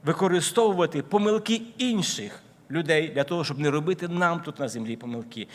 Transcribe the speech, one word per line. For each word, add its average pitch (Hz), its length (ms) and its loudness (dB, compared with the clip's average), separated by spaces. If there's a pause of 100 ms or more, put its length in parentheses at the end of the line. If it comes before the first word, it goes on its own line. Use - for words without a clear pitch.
використовувати 180 960 2
помилки 214 600 2 (160)
інших 214 640 -2 (280)
людей 156 380 0
для 139 160 0
того, 170 200 -2
щоб 139 140 -6
не 147 120 2
робити 175 380 -2
нам 175 320 2
тут 151 180 -10
на 139 100 -4
землі 113 280 -6
помилки. 117 580 -10